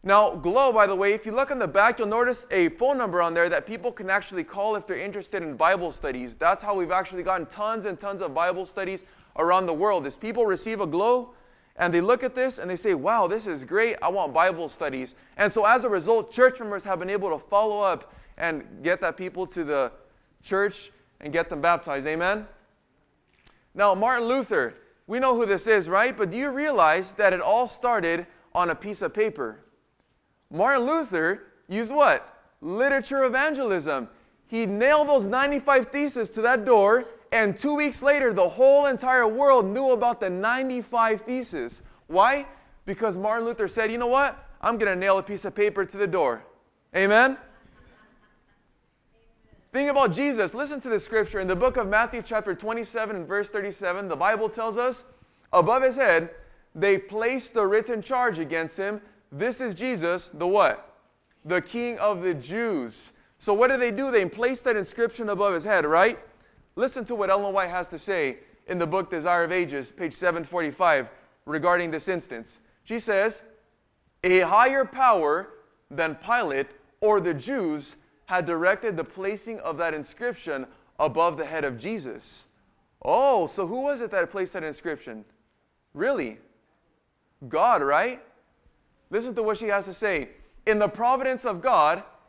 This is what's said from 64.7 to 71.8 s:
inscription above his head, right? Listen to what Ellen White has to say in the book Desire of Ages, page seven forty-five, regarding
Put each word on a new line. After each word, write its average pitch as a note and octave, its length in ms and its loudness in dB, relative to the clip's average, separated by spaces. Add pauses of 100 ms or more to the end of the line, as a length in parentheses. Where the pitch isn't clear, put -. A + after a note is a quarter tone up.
inscription A3+ 520 -4
above G3+ 240 0
his E3 120 -4
head, F#3+ 200 2
right? F3 340 4 (580)
Listen B3 300 -2
to A#3+ 80 -6
what G3+ 140 -2
Ellen G3 240 0
White F#3+ 160 0
has F3 200 -6
to E3 100 -14
say D#3 400 -2 (280)
in F3+ 120 -4
the E3+ 80 0
book F3 240 -2
Desire F3 340 0
of E3 80 -4
Ages, C#3+ 400 -4
page E3+ 220 -8
seven E3+ 300 -2
forty-five, D#3 680 0 (340)
regarding E3+ 460 0